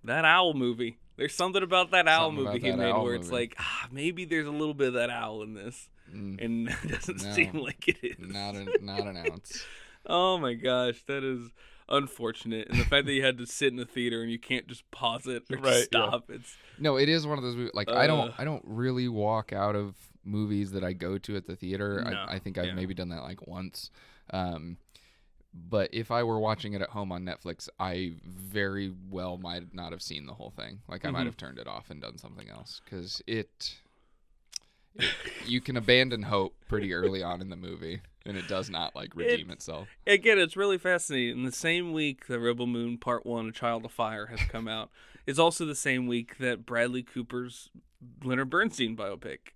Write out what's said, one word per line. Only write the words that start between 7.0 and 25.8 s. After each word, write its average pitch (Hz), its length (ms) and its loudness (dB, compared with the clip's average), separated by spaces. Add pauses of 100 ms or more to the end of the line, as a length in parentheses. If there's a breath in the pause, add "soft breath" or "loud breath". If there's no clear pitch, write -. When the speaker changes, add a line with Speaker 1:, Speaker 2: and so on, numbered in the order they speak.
Speaker 2:
No. 202 100 -6
Speaker 1:
seem 175 260 2
like - 280 -4
it - 140 2
is. 123 180 -6
Speaker 2:
Not 101 360 -8
a, 98 100 -8 (180)
not - 240 -6
an - 100 -8
ounce. - 520 -10
Speaker 1:
<laughs> - 60 -16 (300 loud breath)
Oh 180 320 4
my 131 160 0
gosh, 123 540 2
that 139 160 -2
is 123 260 -4 (380 soft breath)
unfortunate. 117 840 -2
And 120 80 2
the 135 60 6
fact 143 220 4
that 143 80 0
you 135 100 2
had 127 140 4
to 120 80 -8
sit 139 240 2
in 123 80 0
the 120 80 -4
theater 117 360 0
and 117 80 -2
you 117 80 -2
can't 127 300 -4
just 117 240 -16
pause 117 360 -2
it 123 220 -4
or 131 60 -2
just 131 80 -6
Speaker 2:
Right, 123 140 8 (160)
yeah. 110 160 4
Speaker 1:
stop, 120 200 -2
it's - 280 -14 (200)
Speaker 2:
No, 143 200 4
it 139 100 8
is 160 180 4
one 147 120 0
of 127 80 -4
those 120 100 -2
movies, 120 180 -2
like, 104 160 -2
I 117 160 6
don't, 151 220 6
Speaker 1:
Ugh. 117 100 -8
Speaker 2:
I - 60 -4
don't 147 220 -4
really 123 420 0
walk 110 460 0
out 104 240 2
of 101 180 -4 (300)
movies 101 480 0
that 95 100 -2
I 90 80 0
go 92 280 -4
to 101 180 -6
at 90 100 -8
the 92 80 -8
theater. 98 480 -2
Speaker 1:
No, 95 140 -2
Speaker 2:
I, 95 160 -6
I 95 60 -4
think 92 180 -8
I've 90 80 0
Speaker 1:
yeah. 90 80 -4
Speaker 2:
maybe 92 200 -4
done 90 160 -6
that, 78 140 -8
like, 90 240 -12
once. 90 440 -10 (400 soft breath)
Um, 85 440 -4 (760 soft breath)
but 90 400 0